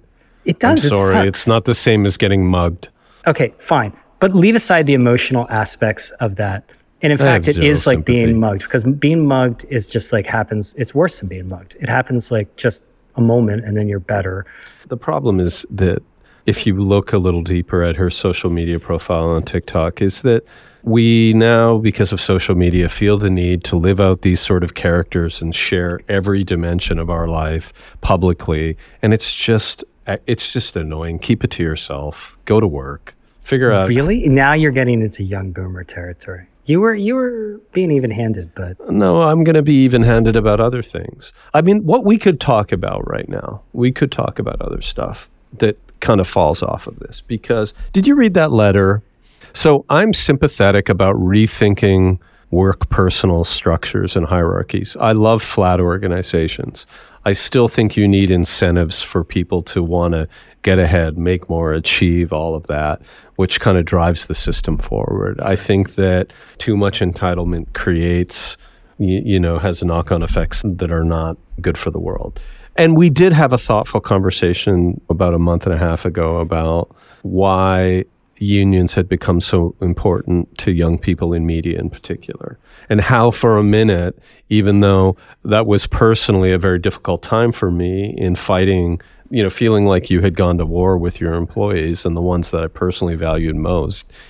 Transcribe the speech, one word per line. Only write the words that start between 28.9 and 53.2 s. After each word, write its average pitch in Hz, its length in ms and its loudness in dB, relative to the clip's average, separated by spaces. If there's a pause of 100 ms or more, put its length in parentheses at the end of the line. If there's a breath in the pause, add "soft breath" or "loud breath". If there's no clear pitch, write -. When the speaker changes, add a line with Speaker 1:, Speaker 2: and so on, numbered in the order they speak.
Speaker 2:
And 110 140 2
it's - 180 -2
just, - 520 -2 (420)
it's - 260 -4
just - 220 -6
annoying. 82 460 -8
Keep - 240 -2
it - 80 -4
to - 100 -6
yourself. 73 800 -8
Go 107 160 2
to 110 60 2
work. 71 480 -10 (280)
Figure 127 280 0
out 95 180 2
Speaker 1:
Really? 156 400 0
Now 135 260 4
you're 156 180 2
getting 123 300 0
into 104 200 -6
young 95 300 -6
boomer 92 320 -10
territory. 90 640 -16 (200)
You 156 140 2
were, 226 140 2
you 208 200 -2
were 226 460 -6 (140)
being 180 160 0
even-handed, 110 640 -2
but 90 360 -12
Speaker 2:
No, 165 300 4
I'm 165 240 2
gonna 156 160 4
be 147 140 4 (100)
even-handed 117 500 4
about 107 260 2
other 120 220 0
things. - 480 -14 (220 soft breath)
I 151 80 4
mean, 202 240 2
what 196 220 2
we 214 100 6
could 190 240 2
talk 107 320 0
about 50 340 -4
right - 220 -6
now, - 320 -10 (140)
we 123 180 0
could 131 180 -2
talk - 280 -4
about - 240 -6
other - 180 -8
stuff - 480 -8 (300)
that 107 180 0 (240)
kind 107 220 2
of 87 40 -2
falls 78 360 0
off - 240 -6
of - 140 -16
this. - 200 -16
Because, 110 540 -4 (180 soft breath)
did 190 140 2
you 285 80 6
read 240 180 4
that 160 180 2
letter? 101 520 4 (500 soft breath)
So 147 380 4
I'm 185 240 4
sympathetic 101 720 2
about 98 280 2
rethinking 98 1040 2 (320 soft breath)
work 95 380 0
personal 90 560 2